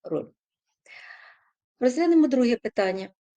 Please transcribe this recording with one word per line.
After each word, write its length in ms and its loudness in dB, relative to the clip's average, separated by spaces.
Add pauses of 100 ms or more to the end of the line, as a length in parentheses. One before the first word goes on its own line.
роль. 240 -8 (1500)
Розглянемо 480 2
друге 280 2
питання. 540 -4 (280)